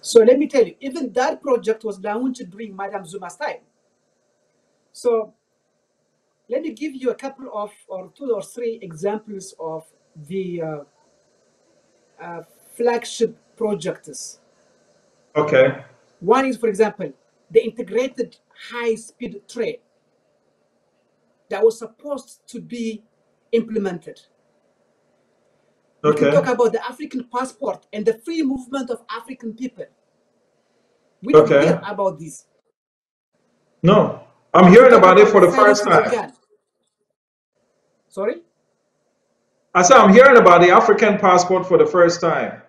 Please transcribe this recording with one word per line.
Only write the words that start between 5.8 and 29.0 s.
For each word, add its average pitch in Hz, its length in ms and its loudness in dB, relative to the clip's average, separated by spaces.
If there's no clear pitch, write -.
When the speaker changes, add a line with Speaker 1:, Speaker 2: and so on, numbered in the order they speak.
Speaker 1:
let 262 100 -6
me 320 120 -12
give 269 220 -12
you 254 140 -8
a 233 60 -6
couple 262 360 -18
of, 208 220 -12
or 185 260 -18
two 269 200 -10
or 196 80 -10
three 233 400 -14
examples 196 760 -12
of 160 280 -14
the, 180 320 -10
uh, 156 240 -12
uh, 170 200 -18
flagship 233 600 -6
projects. 180 840 -12
Speaker 2:
Okay. 139 480 0
Speaker 1:
One 240 240 0
is, 254 140 -6
for 233 100 -4
example, 202 420 -4
the 220 140 0
integrated 233 720 -8
high-speed 226 760 -10
train 202 280 -10
that 202 160 -6
was 220 140 0
supposed - 680 -18
to 233 120 -18
be 220 420 -12
implemented. 214 680 -8
We 151 120 0
can - 120 -2
Speaker 2:
Okay. 143 100 0
Speaker 1:
talk - 100 0
about 247 260 -2
the 226 120 -8
African 254 400 -14
passport 254 680 -10
and 214 120 -10
the 220 100 -2
free 330 280 -10
movement 262 480 -8
of 226 180 -12